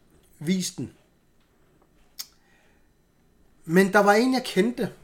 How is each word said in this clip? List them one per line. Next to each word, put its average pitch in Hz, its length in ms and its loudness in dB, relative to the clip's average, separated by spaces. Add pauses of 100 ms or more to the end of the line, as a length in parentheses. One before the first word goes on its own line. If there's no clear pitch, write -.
(400)
vist 180 380 -4
den. 127 140 -12 (2750)
Men 185 280 2
der 214 60 6
var 202 140 4
en, 247 200 2
jeg 247 120 -2
kendte. 208 460 -4 (120)